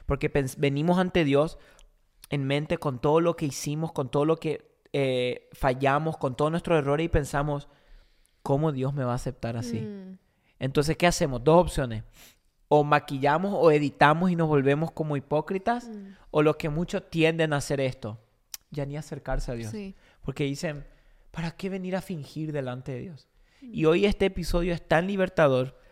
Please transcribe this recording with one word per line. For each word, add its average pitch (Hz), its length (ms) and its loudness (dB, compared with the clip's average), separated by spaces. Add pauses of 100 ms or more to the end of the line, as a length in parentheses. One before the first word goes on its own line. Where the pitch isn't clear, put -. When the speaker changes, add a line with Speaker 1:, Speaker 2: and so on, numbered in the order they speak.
Speaker 1:
Porque 143 260 0
pens-, 139 260 0
venimos 147 400 2
ante 180 260 2
Dios 139 340 2 (720)
en 139 160 -2
mente 147 320 -2
con 131 220 -4
todo 156 220 4
lo 170 140 2
que 160 100 -6
hicimos, 151 460 -6
con 131 180 -4
todo 147 160 2
lo 160 120 2
que, - 320 -8 (240)
eh, 127 600 -2
fallamos, 139 640 0
con 131 180 -4
todos 151 160 0
nuestros 165 280 0
errores 143 260 0
y 165 40 -4
pensamos, 143 580 -2 (760)
"¿Cómo 151 280 2
Dios 131 220 -4
me 139 100 -4
va 123 100 -2
a - 20 -2
aceptar 120 420 -6
así?". 233 240 -6
Speaker 2:
Mm. 190 360 -12 (420)
Speaker 1:
Entonces, 147 380 0
¿qué 175 100 2
hacemos? 139 360 0
Dos 160 180 8
opciones. 123 420 -2 (640)
O 147 160 6
maquillamos 147 720 0
o 160 160 6
editamos 151 600 4
y 170 40 0
nos 165 120 2
volvemos 147 440 2
como 156 260 -4
hipócritas, 190 680 -2
Speaker 2:
Mm. 196 280 -16 (160)
Speaker 1:
o 156 120 2
lo 151 140 4
que 165 120 -4
muchos 170 400 -4
tienden 160 440 2
a 143 40 0
hacer 139 220 -4
esto, 123 400 -6 (520)
ya 143 140 -6
ni 143 120 -10
acercarse 143 540 -6
a 123 40 -6
Dios. 113 160 -8
Speaker 2:
Sí. 196 240 -12 (260)
Speaker 1:
Porque 143 220 -6
dicen, 143 420 -6 (460)
"¿Para 165 200 -8
qué - 180 -10
venir 185 260 -6
a 185 60 -4
fingir 151 500 -8
delante 131 400 -8
de 123 100 -8
Dios?". 156 260 -16 (340)
Speaker 2:
Mm. 262 120 -20
Speaker 1:
Y 156 120 0
hoy 170 200 4
este 202 200 2
episodio 175 480 -2
es 160 140 -10
tan 165 200 2
libertador 160 720 2 (120)